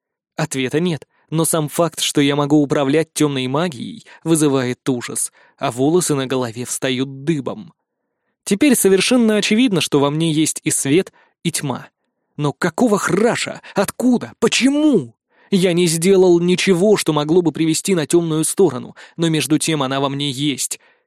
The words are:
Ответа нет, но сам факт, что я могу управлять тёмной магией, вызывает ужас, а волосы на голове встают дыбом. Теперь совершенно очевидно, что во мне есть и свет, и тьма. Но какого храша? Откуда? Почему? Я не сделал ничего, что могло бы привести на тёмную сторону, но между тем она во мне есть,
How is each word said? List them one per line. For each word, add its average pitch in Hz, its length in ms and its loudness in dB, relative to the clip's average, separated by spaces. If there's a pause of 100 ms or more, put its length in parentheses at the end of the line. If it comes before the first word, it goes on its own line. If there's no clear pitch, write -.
(360)
Ответа 135 440 -4
нет, 175 260 -4 (240)
но 160 140 0
сам 156 240 -2
факт, 165 320 -2
что - 200 0
я 147 160 2
могу 147 260 2
управлять 143 500 0
тёмной 139 360 0
магией, 143 560 -6 (180)
вызывает 139 640 0
ужас, 120 440 -6 (260)
а 135 120 -4
волосы 151 440 0
на 135 120 -2
голове 123 380 -4
встают 135 600 -6
дыбом. 123 480 -4 (720)
Теперь 254 320 2
совершенно 214 600 2
очевидно, 214 440 0
что - 180 0
во 139 120 2
мне 160 200 -2
есть 151 320 0
и 151 80 -4
свет, 147 420 0 (300)
и 170 80 -4
тьма. - 380 -6 (480)
Но 147 160 -2
какого 202 460 0
храша? - 640 -2 (140)
Откуда? 202 640 -2
Почему? 269 800 2 (340)
Я 185 220 2
не 175 140 2
сделал 175 520 4
ничего, 185 580 2
что - 160 0
могло 151 300 2
бы 160 80 -2
привести 160 440 -2
на 156 120 0
тёмную 160 380 0
сторону, 123 500 -2 (220)
но 165 120 0
между 151 300 0
тем 151 240 -2
она 135 180 -2
во 139 80 0
мне 139 220 -4
есть, 135 480 -6 (280)